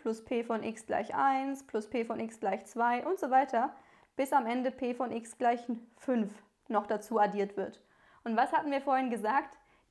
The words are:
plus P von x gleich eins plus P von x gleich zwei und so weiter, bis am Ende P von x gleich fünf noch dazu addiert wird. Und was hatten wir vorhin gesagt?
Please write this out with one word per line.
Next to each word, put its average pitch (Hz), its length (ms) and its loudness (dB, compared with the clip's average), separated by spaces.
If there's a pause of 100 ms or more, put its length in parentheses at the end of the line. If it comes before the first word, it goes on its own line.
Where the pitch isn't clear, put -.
plus 226 200 -4
P 233 220 -2
von 226 180 -2
x 220 220 -6
gleich - 300 -2
eins 269 520 0
plus 214 220 -4
P 233 160 0
von 226 160 -4
x 226 200 -8
gleich 208 260 -2
zwei 240 400 0
und 381 120 0
so 262 120 -2
weiter, 262 440 4 (420)
bis 277 180 0
am 262 100 4
Ende 247 260 0
P 247 220 -2
von 247 200 -4
x 233 260 -8
gleich 240 260 2 (320)
fünf 226 340 0 (380)
noch 208 180 2
dazu 220 320 -2
addiert 202 380 2
wird. - 240 -6 (420)
Und 220 140 -4
was 254 160 4
hatten 311 180 2
wir 277 120 0
vorhin 262 260 2
gesagt? 226 480 0 (340)